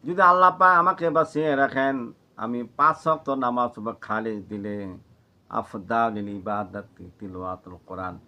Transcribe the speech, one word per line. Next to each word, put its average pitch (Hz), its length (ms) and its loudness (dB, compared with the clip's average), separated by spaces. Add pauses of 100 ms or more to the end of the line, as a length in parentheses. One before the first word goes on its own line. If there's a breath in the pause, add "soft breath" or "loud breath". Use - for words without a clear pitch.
যদি 180 160 0
আল্লাহ 180 360 8
পাক 185 200 6
আমাকে 165 320 2
বাঁচিয়ে 151 460 2
রাখেন, 135 580 0 (240)
আমি 120 260 -6
পাঁচ 151 440 0
ওয়াক্ত 156 220 -2
নামাজ 123 400 -2
পড়ব 110 320 -10
খালি 110 400 -6
দিলে।" 101 560 -10 (520)
"আফদালুল 107 800 -4
ইবাদাতি 101 920 -10
তিলাওয়াতুল 92 680 -12
কোরআন।" 92 420 -10